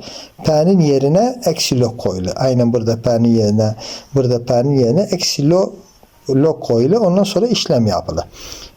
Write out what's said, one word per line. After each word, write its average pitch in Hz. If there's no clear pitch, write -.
P'nin 160
yerine 156
eksi 156
log 117
koyulu. 92
Aynen 123
burada 113
P'nin 117
yerine, 107
burada 123
P'nin 131
yerine 127
eksi 185
lo-, 175
log 143
koyulu. 131
Ondan 196
sonra 202
işlem 160
yapılır. 85